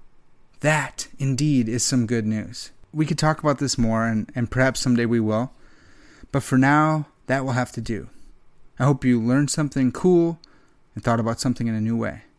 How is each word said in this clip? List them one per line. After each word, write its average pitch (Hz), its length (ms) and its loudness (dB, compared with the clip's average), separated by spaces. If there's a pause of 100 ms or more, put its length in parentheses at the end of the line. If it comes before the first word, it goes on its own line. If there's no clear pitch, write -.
(600)
That, 147 460 -2 (100)
indeed, 135 500 0
is 120 160 -4
some 123 220 2
good 113 200 -2
news. - 460 -6 (220)
We 151 140 0
could 156 100 -2
talk 156 220 0
about 147 180 0
this 139 220 -2
more, 113 260 2
and, 110 300 -2
and 120 140 -2
perhaps 127 300 0
someday 120 260 2
we 117 140 2
will. 110 320 0 (800)
But 135 120 0
for - 140 0
now, 151 500 4 (180)
that 135 180 0
will 131 100 -4
have 123 200 -2
to 120 80 -8
do. 110 280 -6 (680)
I 123 60 2
hope 139 180 2
you 123 160 4
learned 131 300 2
something 139 420 0
cool 170 480 2 (540)
and 110 100 -10
thought 117 160 2
about 113 200 -2
something 123 280 -2
in 113 60 -2
a 110 80 -4
new 113 160 -2
way. 113 240 -6 (180)